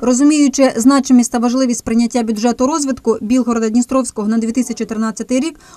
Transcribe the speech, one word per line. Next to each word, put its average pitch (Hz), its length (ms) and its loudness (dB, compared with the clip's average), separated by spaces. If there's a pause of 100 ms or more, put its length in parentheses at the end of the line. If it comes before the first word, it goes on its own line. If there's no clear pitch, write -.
Розуміючи 269 760 2
значимість 254 560 2
та 247 60 -4
важливість 247 460 -2
прийняття 233 380 0
бюджету 233 440 0
розвитку 269 560 -2
Білгорода-Дністровського 233 1080 0
на 226 100 0
дві 226 140 -2
тисячі 233 320 -4
тринадцятий 220 560 -4
рік, 311 200 -6 (160)